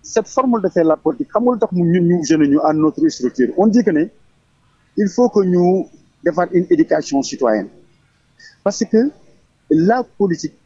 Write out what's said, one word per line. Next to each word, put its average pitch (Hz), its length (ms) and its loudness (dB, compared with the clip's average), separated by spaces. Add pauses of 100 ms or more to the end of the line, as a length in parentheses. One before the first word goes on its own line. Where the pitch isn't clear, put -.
cette - 280 -6
forme 247 340 -2
de 185 60 -2
faire 170 160 0
la 160 120 2
politique, - 320 -6
xam 220 140 -2
nga 247 120 0
lu 220 40 -8
tax 208 140 -2
mu 180 120 0
ñun 175 220 2
ñu 175 180 0
gêné 156 220 2
ñu 143 160 2
à 151 100 0
notre 156 360 0
structure. 123 480 -2
On 190 100 2
dit 226 160 2
que 196 80 0
ne 156 140 0 (920)
il 202 120 0
faut 240 200 0
que 220 120 0
ñu 180 460 0 (380)
defar 170 280 -2
une 180 180 0
éducation 156 540 0
citoyenne. 110 420 -2 (960)
Parce 202 220 -4
que 233 260 0 (600)
la 214 340 2 (120)
politique 170 380 -4 (120)